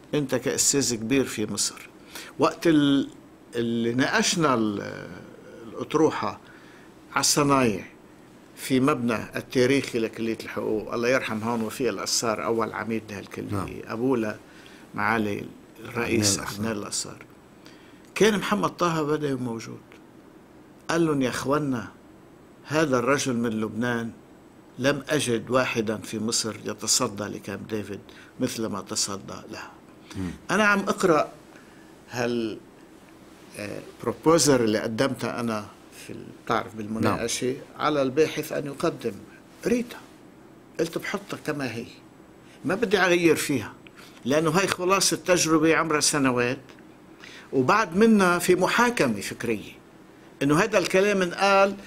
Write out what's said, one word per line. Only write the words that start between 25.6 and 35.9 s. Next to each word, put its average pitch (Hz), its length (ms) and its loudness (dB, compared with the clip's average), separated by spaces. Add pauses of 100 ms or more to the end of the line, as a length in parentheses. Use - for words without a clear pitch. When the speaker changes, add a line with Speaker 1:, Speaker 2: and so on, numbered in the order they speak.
Speaker 1:
في 107 220 -8
مصر 110 360 -2 (100)
يتصدى 107 580 -2
لكامب 101 440 -10
ديفيد 101 320 -8 (400)
مثل 120 260 -4
ما 101 160 -6
تصدى 98 520 -6 (180)
لها". - 200 -14 (460)
Speaker 2:
مم. 92 140 -6 (200)
Speaker 1:
أنا 196 120 2
عم 202 160 4
أقرأ 190 520 2 (800)
هال، 120 460 -4 (1000)
آه، 104 220 -10 (240)
بروبوزر 147 600 4
اللي 107 160 2
قدمتها 117 600 -2
أنا 113 260 -4 (420)